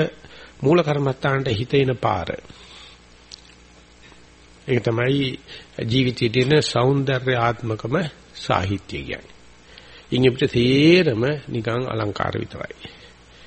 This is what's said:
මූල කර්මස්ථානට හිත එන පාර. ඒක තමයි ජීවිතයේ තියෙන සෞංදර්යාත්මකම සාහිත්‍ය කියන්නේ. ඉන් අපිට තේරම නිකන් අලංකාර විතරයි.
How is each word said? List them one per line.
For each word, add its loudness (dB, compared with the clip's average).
මූල 4
කර්මස්ථානට -2
හිත -4
එන 4
පාර. -2
ඒක 0
තමයි -2
ජීවිතයේ 0
තියෙන 4
සෞංදර්යාත්මකම 0
සාහිත්‍ය -2
කියන්නේ. -12
ඉන් 2
අපිට 4
තේරම 4
නිකන් -4
අලංකාර -4
විතරයි. -8